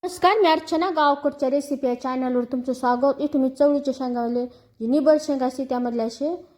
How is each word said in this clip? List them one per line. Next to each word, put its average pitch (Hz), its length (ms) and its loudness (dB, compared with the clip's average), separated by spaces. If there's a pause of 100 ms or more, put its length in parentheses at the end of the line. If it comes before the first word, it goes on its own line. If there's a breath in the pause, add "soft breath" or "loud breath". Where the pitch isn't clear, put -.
नमस्कार, 359 340 2
मी 381 80 6
अर्चना, 320 420 0
गावाकडच्या 285 600 0
रेसिपी 277 380 -2
या 247 140 0
चॅनलवर 254 420 -2
तुमचं 254 300 -4
स्वागत. 254 480 0
इथे 294 180 -2
मी 262 100 2
चवळीच्या 285 480 2
शेंगावले 240 480 -4
जी - 420 -12
निबळ 294 320 4
शेंग 285 220 -4
असते 262 240 -4
त्यामधले 247 380 -2
असे 277 320 -4 (220)